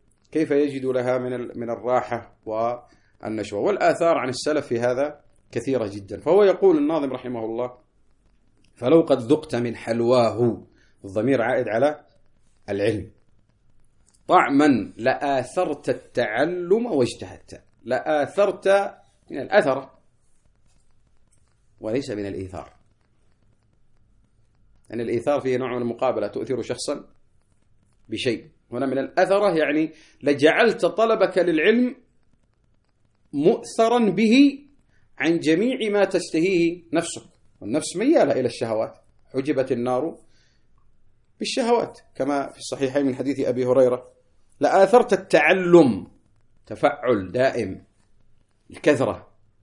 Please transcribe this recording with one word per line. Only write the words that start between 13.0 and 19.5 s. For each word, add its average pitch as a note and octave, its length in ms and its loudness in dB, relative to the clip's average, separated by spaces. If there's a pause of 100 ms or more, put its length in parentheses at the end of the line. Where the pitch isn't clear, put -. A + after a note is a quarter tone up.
"طعماً C#3+ 680 4
لآثرت C#3 920 -2
التعلم E3+ 960 -2
واجتهدت". - 800 -6 (200)
لآثرت D#3 840 -2 (640)
من C#3+ 80 -8
الأثر C3+ 500 0 (1900)